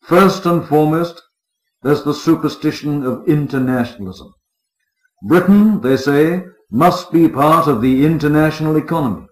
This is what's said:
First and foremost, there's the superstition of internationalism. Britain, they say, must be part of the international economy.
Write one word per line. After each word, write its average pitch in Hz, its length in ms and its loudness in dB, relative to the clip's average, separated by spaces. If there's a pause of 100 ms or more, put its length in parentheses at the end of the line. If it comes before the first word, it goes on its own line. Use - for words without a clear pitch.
First 180 440 2
and 175 200 -2
foremost, 156 560 -2 (640)
there's 143 220 -2
the 143 80 -2
superstition 147 920 -4
of 123 220 -6
internationalism. 127 1040 -4 (880)
Britain, 196 600 4
they 127 160 0
say, 156 460 0 (280)
must 143 400 0
be 165 160 4
part 151 400 2
of 120 140 0
the 131 240 2
international 156 720 0
economy. 143 540 -4